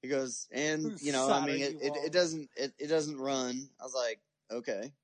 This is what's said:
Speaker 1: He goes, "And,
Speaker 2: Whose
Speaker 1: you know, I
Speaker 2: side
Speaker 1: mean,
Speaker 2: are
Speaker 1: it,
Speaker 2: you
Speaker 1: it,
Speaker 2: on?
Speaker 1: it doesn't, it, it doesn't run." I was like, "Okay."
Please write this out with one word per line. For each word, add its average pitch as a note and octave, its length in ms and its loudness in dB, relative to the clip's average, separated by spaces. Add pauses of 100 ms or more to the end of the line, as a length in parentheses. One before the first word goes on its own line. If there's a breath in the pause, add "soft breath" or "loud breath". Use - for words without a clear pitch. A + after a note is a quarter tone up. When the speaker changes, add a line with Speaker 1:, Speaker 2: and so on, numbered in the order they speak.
Speaker 1:
He C3 80 -8
goes, C3+ 420 -2
"And, D#3 320 0
Speaker 2:
Whose D3+ 200 -4
Speaker 1:
you C#3+ 80 0
know, C3 140 4
I C#3 140 6
Speaker 2:
side C#3 80 0
Speaker 1:
mean, C#3 140 0
Speaker 2:
are C#3 40 0
Speaker 1:
it, C#3 80 0
Speaker 2:
you D3+ 80 -10
Speaker 1:
it, C#3+ 100 0
Speaker 2:
on? C#3+ 140 -2
Speaker 1:
it D#3+ 60 -2
doesn't, D#3+ 440 2
it, C3+ 240 -2
it D3 80 -4
doesn't D3+ 300 2
run." C3 520 -2 (100)
I - 40 -16
was B2+ 120 -12
like, A#2 240 0 (320)
"Okay." A#2 400 -4 (120)